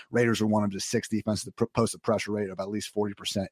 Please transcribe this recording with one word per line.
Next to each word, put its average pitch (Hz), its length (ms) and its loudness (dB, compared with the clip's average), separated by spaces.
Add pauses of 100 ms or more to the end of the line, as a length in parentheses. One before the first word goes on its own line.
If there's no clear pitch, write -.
Raiders 117 320 4
are 107 60 4
one 107 160 4
of 101 80 0
just 95 180 -6
six - 180 -2
defenses 107 360 -2
to 104 80 -12
pr-, - 140 -2
post - 280 2
a 90 60 -14
pressure 104 320 0
rate 107 180 -2
of 92 100 -8
at 95 100 -6
least 104 200 -4
forty 104 240 0
percent 95 380 -4